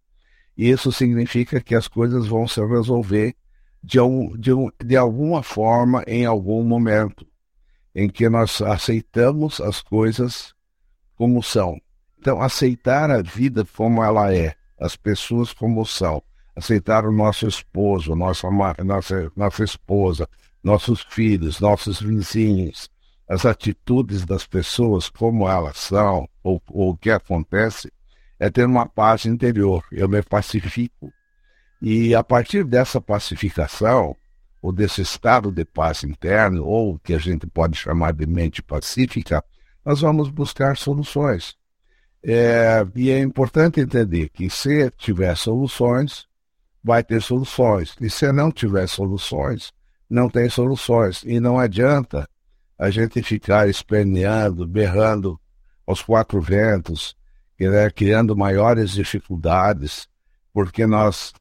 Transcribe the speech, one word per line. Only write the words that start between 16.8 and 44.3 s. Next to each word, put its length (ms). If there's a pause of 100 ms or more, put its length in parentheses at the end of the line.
o 80
nosso 340
esposo, 680
nossa 340
ma-, 360
nossa, 520
nossa 280
esposa, 640 (340)
nossos 400
filhos, 580
nossos 400
vizinhos, 880 (400)
as 160
atitudes 800
das 220
pessoas 600
como 400
elas 300
são, 500 (140)
ou, 280
ou 200
o 60
que 140
acontece, 800 (460)
é 100
ter 160
uma 220
paz 400
interior. 640
Eu 180
me 140
pacifico. 920 (720)
E 320
a 80
partir 420
dessa 360
pacificação, 1160 (440)
ou 120
desse 300
estado 500
de 120
paz 400
interno, 600
ou 300
o 40
que 160
a 40
gente 280
pode 300
chamar 360
de 140
mente 360
pacífica, 800 (400)
nós 180
vamos 260
buscar 480
soluções. 800 (640)
É, 640 (100)
e 160
é 100
importante 600
entender 480
que 220